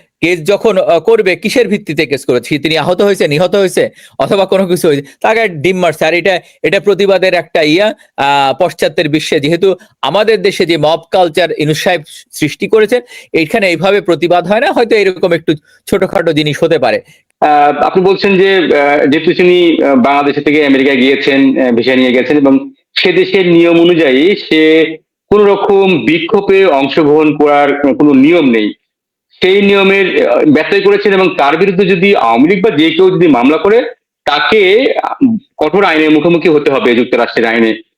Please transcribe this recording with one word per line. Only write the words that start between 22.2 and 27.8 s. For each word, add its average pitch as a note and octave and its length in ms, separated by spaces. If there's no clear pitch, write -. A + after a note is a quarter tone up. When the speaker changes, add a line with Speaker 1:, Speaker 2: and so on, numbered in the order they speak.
Speaker 2:
এবং C#3 160
সে F3+ 160
দেশের F#3 340
নিয়ম E3+ 340
অনুযায়ী E3 540
সে - 260
কোনো G#3 140
রকম G3 600
বিক্ষোভে F#3+ 600
অংশগ্রহণ D3+ 720
করার C#3+ 320